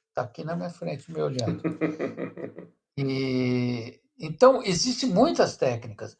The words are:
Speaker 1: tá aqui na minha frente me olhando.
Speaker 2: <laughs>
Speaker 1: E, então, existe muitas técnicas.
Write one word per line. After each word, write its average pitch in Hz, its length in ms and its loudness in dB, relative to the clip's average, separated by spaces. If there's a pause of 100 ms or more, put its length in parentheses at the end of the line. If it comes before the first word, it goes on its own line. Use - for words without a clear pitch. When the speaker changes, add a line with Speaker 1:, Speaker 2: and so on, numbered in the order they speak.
(140)
Speaker 1:
tá - 80 -4
aqui 117 220 -8
na 156 120 -6
minha 175 140 -6
frente 165 420 -8
me 156 100 -4
olhando. 135 420 -2
Speaker 2:
<laughs> - 1080 -6 (240)
Speaker 1:
E, 127 1040 0 (200)
então, 233 440 6
existe 202 420 0
muitas 233 520 4
técnicas. 113 640 -4